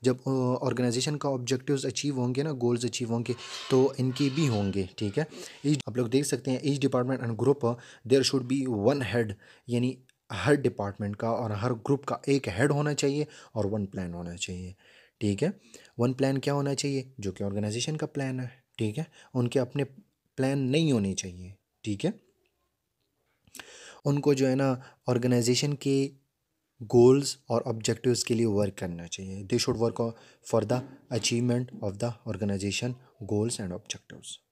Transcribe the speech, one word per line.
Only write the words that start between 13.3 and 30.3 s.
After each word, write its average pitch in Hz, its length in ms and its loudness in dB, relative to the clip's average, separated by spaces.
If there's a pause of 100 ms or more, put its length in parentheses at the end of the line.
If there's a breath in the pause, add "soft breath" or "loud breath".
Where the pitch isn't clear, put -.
और 104 120 0
वन 101 180 -2
प्लान 92 280 -8
होना 87 220 -10
चाहिए, 90 400 -10 (460 soft breath)
ठीक 101 220 0
है। 190 160 -2 (400 loud breath)
वन 123 140 2
प्लान 135 240 0
क्या 143 160 -2
होना 139 200 0
चाहिए? 135 460 -4
जो 98 120 -4
कि 101 120 -8
ऑर्गेनाइजेशन 104 520 -2
का 151 120 -4
प्लान 131 320 -4
है, 127 240 -10 (160)
ठीक 107 180 -2
है। 156 100 -6 (280 loud breath)
उनके 123 240 2
अपने 131 260 -2 (520)
प्लान 135 220 0
नहीं 139 340 2
होने 98 200 2
चाहिए, 92 400 -10 (320)
ठीक 104 200 -4
है। 196 140 -2 (1900 loud breath)
उनको, 143 280 4
जो 131 140 4
है 131 80 4
ना, 131 420 0 (120)
ऑर्गेनाइजेशन 123 640 2
के 139 380 0 (720)
गोल्स 127 540 6 (120)
और 117 120 2
ऑब्जेक्टिव्स 113 640 0
के - 100 0
लिए 113 120 4
वर्क 101 280 2
करना 87 340 -8
चाहिए। 95 400 -10
They 120 180 2
should 113 180 0
work 117 280 0 (420 loud breath)